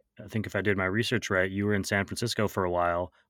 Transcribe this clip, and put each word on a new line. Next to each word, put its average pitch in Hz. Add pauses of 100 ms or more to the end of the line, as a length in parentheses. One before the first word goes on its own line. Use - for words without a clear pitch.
(220)
I 98
think 107
if -
I 101
did 101
my 95
research 110
right, 95
you 101
were 104
in 98
San 98
Francisco 110
for 98
a 90
while. 87 (160)